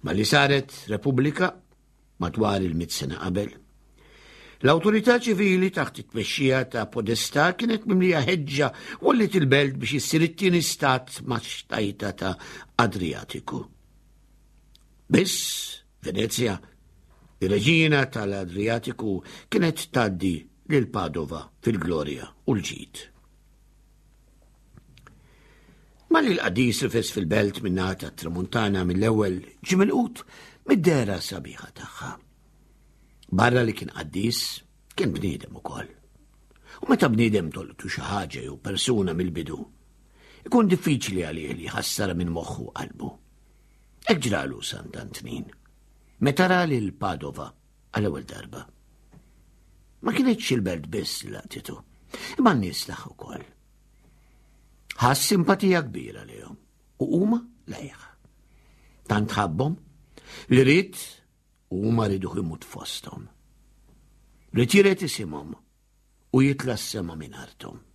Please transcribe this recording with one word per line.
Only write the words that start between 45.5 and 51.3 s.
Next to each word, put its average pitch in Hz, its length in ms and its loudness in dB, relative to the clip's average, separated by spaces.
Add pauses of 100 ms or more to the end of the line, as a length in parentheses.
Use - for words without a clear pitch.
meta 143 240 4
ra 180 200 4
lil 113 280 -2
Padova 73 540 -6 (420)
għall-ewwel 82 360 -2
darba. - 420 -16 (1300)
Ma 233 80 0
kienitx 233 400 2
il-belt 92 400 -2
biss - 320 -6
li - 80 -12